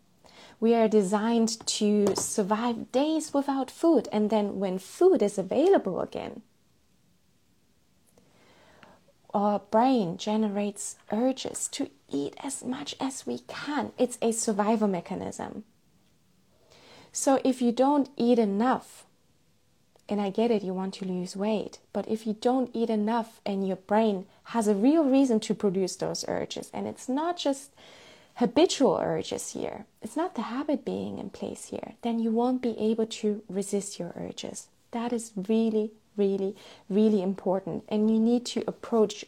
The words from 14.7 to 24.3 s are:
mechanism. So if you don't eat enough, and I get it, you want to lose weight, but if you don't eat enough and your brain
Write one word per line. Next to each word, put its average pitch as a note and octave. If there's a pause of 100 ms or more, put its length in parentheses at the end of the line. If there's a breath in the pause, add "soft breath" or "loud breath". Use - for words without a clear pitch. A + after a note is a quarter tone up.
mechanism. - (1500 loud breath)
So -
if B3+
you A#3+
don't C4+
eat A#3+
enough, A3 (1040)
and G3+
I G3+
get A3+
it, G3+
you F#3
want F#3+
to F#3+
lose F3+
weight, G#3 (140)
but G3+
if A3
you G#3+
don't B3
eat A3+
enough A3
and G3
your F#3
brain G#3 (200 soft breath)